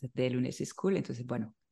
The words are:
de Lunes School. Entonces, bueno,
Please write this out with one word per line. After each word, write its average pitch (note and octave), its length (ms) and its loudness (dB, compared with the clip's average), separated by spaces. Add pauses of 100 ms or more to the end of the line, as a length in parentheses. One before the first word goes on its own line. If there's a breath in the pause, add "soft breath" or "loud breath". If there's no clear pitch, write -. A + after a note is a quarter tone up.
(140)
de B2+ 160 4
Lunes B2+ 340 0
School. - 320 2
Entonces, B2 300 -4
bueno, B2 280 -2 (180)